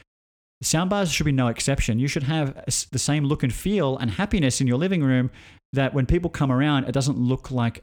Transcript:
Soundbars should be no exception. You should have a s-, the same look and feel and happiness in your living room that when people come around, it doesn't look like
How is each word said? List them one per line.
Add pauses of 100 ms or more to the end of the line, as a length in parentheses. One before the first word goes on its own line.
(640)
Soundbars
should
be
no
exception.
You
should
have
a
s-,
the
same
look
and
feel
and
happiness
in
your
living
room (420)
that
when
people
come
around,
it
doesn't
look
like